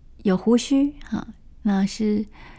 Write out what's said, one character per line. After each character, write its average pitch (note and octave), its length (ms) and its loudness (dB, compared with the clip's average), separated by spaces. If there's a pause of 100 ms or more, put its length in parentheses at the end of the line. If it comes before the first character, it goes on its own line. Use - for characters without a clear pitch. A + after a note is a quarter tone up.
(240)
有 F#3 120 4
胡 A3 200 4
须 C#4 360 0 (120)
哈。 - 200 -6 (380)
那 G3 240 2
是 G#3+ 400 -2 (320)